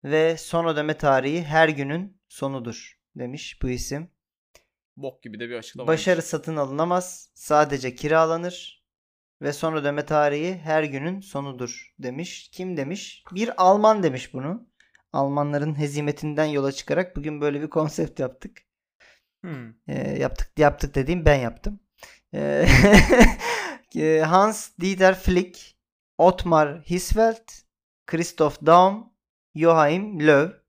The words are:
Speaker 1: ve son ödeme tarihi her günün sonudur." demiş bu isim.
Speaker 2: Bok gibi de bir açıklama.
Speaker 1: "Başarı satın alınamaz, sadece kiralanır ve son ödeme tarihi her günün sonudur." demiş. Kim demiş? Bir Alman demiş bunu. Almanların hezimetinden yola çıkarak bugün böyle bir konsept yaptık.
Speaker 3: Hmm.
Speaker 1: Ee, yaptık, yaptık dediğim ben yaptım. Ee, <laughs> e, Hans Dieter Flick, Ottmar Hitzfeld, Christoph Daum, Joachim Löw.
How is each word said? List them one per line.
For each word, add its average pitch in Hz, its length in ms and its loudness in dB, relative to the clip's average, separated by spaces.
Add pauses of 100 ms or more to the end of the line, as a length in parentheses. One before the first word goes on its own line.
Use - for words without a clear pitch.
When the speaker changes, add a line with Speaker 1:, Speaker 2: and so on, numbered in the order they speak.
Speaker 1:
ve 156 320 0
son 170 300 -4
ödeme 151 320 -2
tarihi 143 440 0
her 156 260 4
günün 151 600 -6
sonudur." 131 720 -10 (180)
demiş 131 460 -14
bu 131 60 -4
isim. 139 420 -8 (880)
Speaker 2:
Bok 135 260 -14
gibi 110 180 -16
de 117 80 -10
bir 120 80 -10
açıklama. 117 320 -10
Speaker 1:
"Başarı 165 340 0
satın 160 340 -8
alınamaz, 160 800 -4
sadece 143 600 0
kiralanır 160 920 -2 (580)
ve 143 100 -4
son 160 220 -6
ödeme 147 320 -4
tarihi 151 480 0
her 156 300 -2
günün 151 360 -8
sonudur." 135 800 -12
demiş. 139 540 -12
Kim 185 240 -10
demiş? 151 560 -10
Bir 214 240 -4
Alman 208 460 6
demiş 131 320 -4
bunu. 151 380 -10 (400)
Almanların 147 680 -2
hezimetinden 147 680 -4
yola 139 280 -2
çıkarak 175 440 -4
bugün 151 240 -8
böyle 147 220 -2
bir 151 80 -10
konsept 156 500 -4
yaptık. - 380 -10 (880)
Speaker 3:
Hmm. 135 240 -12 (200)
Speaker 1:
Ee, 139 320 -6
yaptık, - 380 -6
yaptık 147 360 2
dediğim 156 300 -2
ben 151 100 6
yaptım. 135 460 -6 (540)
Ee, 147 320 0 (640)
<laughs> - 680 -8
e, 156 240 2
Hans 190 500 2 (100)
Dieter 190 340 4
Flick, 185 640 -2 (420)
Ottmar 165 720 2
Hitzfeld, 220 580 0 (580)
Christoph 160 600 -2
Daum, 185 460 6 (420)
Joachim 165 680 2
Löw. 151 480 4